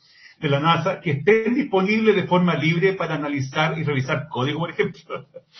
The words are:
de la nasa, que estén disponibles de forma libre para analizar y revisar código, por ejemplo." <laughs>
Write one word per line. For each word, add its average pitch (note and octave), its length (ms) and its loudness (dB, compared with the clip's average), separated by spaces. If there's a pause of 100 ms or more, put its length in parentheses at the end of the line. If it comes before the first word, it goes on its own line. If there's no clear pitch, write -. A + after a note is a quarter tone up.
(400)
de D#3 100 -2
la C#3 100 2
nasa, E3 400 2
que D#3+ 120 -4
estén A3 440 2
disponibles G#3+ 600 2
de F3 80 0
forma F3+ 320 2
libre E3+ 380 2
para D#3 220 -4
analizar D3 640 -2
y D#3 60 -6
revisar C#3 460 -2
código, D3 300 -4
por E3 120 -4
ejemplo." - 600 -6
<laughs> - 40 -20 (240)